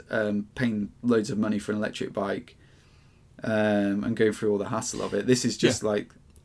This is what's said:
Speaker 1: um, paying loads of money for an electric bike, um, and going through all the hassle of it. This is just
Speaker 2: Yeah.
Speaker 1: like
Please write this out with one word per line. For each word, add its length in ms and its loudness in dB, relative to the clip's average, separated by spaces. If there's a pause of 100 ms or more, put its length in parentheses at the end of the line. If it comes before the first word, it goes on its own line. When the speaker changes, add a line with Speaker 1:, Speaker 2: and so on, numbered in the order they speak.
(120)
Speaker 1:
um, 440 -2
paying 340 -2 (120)
loads 300 2
of 80 -4
money 180 0
for 140 -6
an 80 -2
electric 340 -6
bike, 420 -4 (880)
um, 600 2
and 120 -2
going 180 4
through 180 0
all 60 4
the 120 0
hassle 320 -4
of 120 -4
it. 120 0
This 180 4
is 140 -2
just 260 2
Speaker 2:
Yeah. 60 2
Speaker 1:
like 200 0 (360)